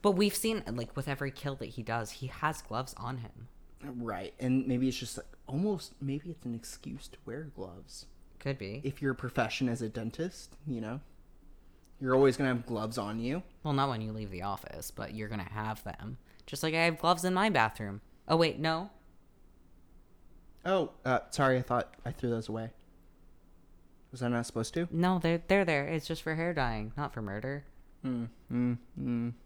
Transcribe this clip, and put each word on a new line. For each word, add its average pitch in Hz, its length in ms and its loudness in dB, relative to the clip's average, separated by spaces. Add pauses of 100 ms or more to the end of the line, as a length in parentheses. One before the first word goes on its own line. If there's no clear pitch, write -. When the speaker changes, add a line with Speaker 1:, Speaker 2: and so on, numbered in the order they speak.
Speaker 1:
But 208 120 6
we've 202 220 4
seen, 220 320 0
like, 117 280 -4
with 139 120 -2
every 139 220 -2
kill 139 280 -6
that - 120 -8
he 117 140 -8
does, 113 280 -2
he - 160 -8
has - 360 -2
gloves 127 340 -4
on 123 220 -6
him. 117 280 -12 (360)
Speaker 2:
Right. 113 560 -6
And 131 280 4
maybe 127 200 2
it's 123 100 0
just, - 200 -8
like, - 100 -12 (180)
almost, 180 560 0
maybe 143 300 -4
it's - 140 -14
an 117 100 -2
excuse - 540 -10
to - 160 -20
wear 131 180 -8 (120)
gloves. 92 520 -12 (320)
Speaker 1:
Could 135 180 -2
be. 104 280 -6
Speaker 2:
If 139 160 -4
your 135 120 2
profession 123 540 0
as 120 140 0
a 110 80 -2
dentist, 113 680 -6 (100)
you 127 140 -2
know? 113 220 -6 (1000)
You're 131 160 4
always 135 220 8
gonna 139 100 4
have 120 180 2
gloves 113 320 -2
on 107 220 -2
you. 139 240 -2 (200)
Speaker 1:
Well, 151 100 0
not 139 160 4
when 113 100 0
you 110 140 -4
leave 107 180 -6
the 90 120 -6
office, - 480 -6
but - 220 -8
you're 107 140 -6
gonna 107 160 -4
have 107 400 -4
them. 107 340 -8 (280)
Just - 180 -6
like 160 100 0
I 165 120 4
have 165 140 2
gloves 170 260 4
in 185 80 4
my 202 160 4
bathroom. 110 500 2 (300)
Oh, 160 80 8
wait, 165 200 4
no. 160 340 0 (1700)
Speaker 2:
Oh, 180 260 4 (120)
uh, 127 160 4 (120)
sorry, 131 260 6
I 123 40 4
thought - 340 0 (100)
I 123 60 -2
threw - 180 -2
those 113 180 0
away. 113 240 -4 (1400)
Was 123 120 -6
I 120 60 2
not 120 160 2
supposed - 300 -4
to? 170 140 0
Speaker 1:
No, 180 300 4
they're, 170 300 2
they're 196 160 6
there. 143 220 2
It's 160 200 -2
just 165 140 -4
for 160 140 -2
hair 165 180 0
dyeing, 113 420 0
not 143 180 -4
for 117 80 -6
murder. 127 440 -6 (380)
Speaker 2:
Hmm, 123 220 -2 (220)
hmm, 123 260 2 (240)
hmm. 120 320 0 (160)